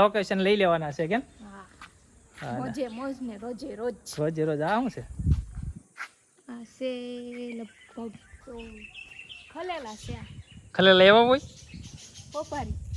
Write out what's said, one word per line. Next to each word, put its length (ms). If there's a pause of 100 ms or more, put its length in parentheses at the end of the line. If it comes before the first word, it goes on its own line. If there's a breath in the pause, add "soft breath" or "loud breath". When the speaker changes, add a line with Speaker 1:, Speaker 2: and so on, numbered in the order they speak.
Speaker 1:
લોકેશન 460
લઈ 100
લેવાના 360
છે, 200
કેમ? 100 (200)
Speaker 2:
હા. 220 (760)
Speaker 1:
હા, 180
Speaker 2:
મોજે 300
મોજ 260 (140)
ને 60 (100)
રોજે 360
રોજ. 160 (220)
Speaker 1:
રોજે 260
રોજ. 160
આ 200
શું 160
છે? 80 (1500)
Speaker 2:
આ 120 (140)
છે 120 (680)
લગભગ 540 (320)
તો 100 (1000)
ખલેલા 520
છે 180
આ. 40 (480)
Speaker 1:
ખલેલા 300
એવા 260
હોય? 100 (920)
Speaker 2:
હોપારી. 420 (200)